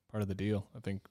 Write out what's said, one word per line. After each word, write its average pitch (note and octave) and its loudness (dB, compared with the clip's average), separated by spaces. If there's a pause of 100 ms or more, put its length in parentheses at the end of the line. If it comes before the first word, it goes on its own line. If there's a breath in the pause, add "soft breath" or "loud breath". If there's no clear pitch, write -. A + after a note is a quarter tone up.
(120)
part G#2+ 0
of G2 2
the G2 0
deal. G2+ 2
I A2+ -12
think G2 -4